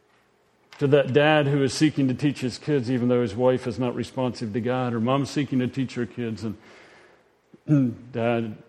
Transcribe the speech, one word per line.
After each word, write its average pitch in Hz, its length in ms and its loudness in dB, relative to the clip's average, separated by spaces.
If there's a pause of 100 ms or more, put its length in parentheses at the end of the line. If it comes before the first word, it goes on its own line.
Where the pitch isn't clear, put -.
(800)
to 147 80 0
that 135 260 4
dad 147 340 4
who 139 160 0
is 131 100 0
seeking 143 360 2
to 127 60 0
teach 143 260 -2
his 123 180 -4
kids 135 320 -2
even 123 180 0
though 123 140 2
his 101 120 -4
wife 127 320 2
is 107 120 -6
not 120 160 -2
responsive 120 580 -6
to 120 80 -4
God, 123 340 -2
or 117 60 -2
mom's 131 300 0
seeking 139 280 -2
to 123 100 0
teach 127 260 -6
her 120 120 -4
kids 110 380 -8
and 107 120 -6 (1080)
<clears throat> 131 460 2
dad 117 440 -2 (120)